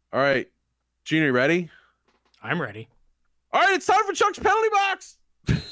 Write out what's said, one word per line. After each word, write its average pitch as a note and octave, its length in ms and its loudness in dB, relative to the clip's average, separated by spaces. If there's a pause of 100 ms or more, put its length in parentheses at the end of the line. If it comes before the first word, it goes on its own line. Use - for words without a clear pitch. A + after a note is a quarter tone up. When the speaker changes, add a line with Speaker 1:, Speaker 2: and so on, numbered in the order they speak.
(120)
Speaker 1:
All B2 100 0
right. C3+ 260 0 (560)
Gene, D#3 180 0
are D3+ 60 2
you C3+ 40 2
ready? D#3 380 2 (720)
Speaker 2:
I'm D3 200 -4
ready. A2 260 -10 (640)
Speaker 1:
All C4+ 100 2
right, F#4+ 140 4
it's - 100 -4
time G#4 200 2
for G4 80 -4
Chuck's G4+ 260 0
penalty A4 300 2
box. G4 480 -4 (300)
<laughs> - 140 2 (100)